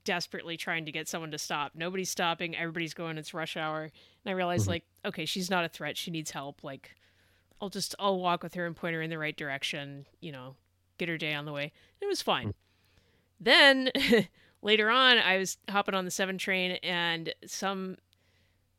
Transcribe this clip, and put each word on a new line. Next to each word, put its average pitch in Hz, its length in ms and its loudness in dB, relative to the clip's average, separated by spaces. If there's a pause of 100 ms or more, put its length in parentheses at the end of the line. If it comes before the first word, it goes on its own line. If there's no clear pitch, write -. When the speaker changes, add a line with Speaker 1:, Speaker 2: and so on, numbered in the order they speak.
Speaker 1:
desperately 170 520 -4
trying 165 300 -4
to 156 60 -8
get 156 160 -6
someone 160 240 -6
to 151 80 -8
stop. 147 360 -4
Nobody's 180 360 -4
stopping. 170 440 -2
Everybody's 165 380 -6
going. 165 240 -8
It's 151 160 -10
rush 160 240 -6
hour. 156 260 -4
And 156 80 -12 (360)
I 202 40 -2
realized, 175 360 2
Speaker 2:
Mm-hmm. - 20 0
Speaker 1:
like, 170 160 -2 (180)
okay, 180 220 -6
she's 180 240 -2
not 180 160 2
a 160 40 -4
threat. - 280 -8
She - 140 -6
needs 160 200 -6
help. 139 320 -10
Like, 135 320 -14 (680)
I'll 202 80 -6
just, - 300 -4
I'll 196 200 2
walk 175 240 2
with 170 120 -10
her 175 100 -2
and 165 100 -6
point 165 200 -4
her 160 60 -4
in 160 80 -4
the 165 80 -4
right 156 180 -4
direction, 143 720 -6 (140)
you 170 100 -12
know, 131 240 -14 (420)
get 170 120 -2
her 165 80 -2
day 151 160 -2
on 147 120 -4
the 151 80 -6
way. 143 120 -4
And 151 60 -8 (300)
it 403 60 -4
was 381 140 0
fine. 135 260 0
Speaker 2:
Mm. 104 40 -2 (880)
Speaker 1:
Then 269 520 8 (360)
<laughs> - 340 -20
later 214 280 4
on, 254 300 8
I 185 180 6
was 190 200 -4 (120)
hopping 196 260 2
on 185 100 0
the 175 60 -6
seven 190 260 0
train, 180 360 0 (100)
and 170 500 0 (120)
some 190 520 -4 (800)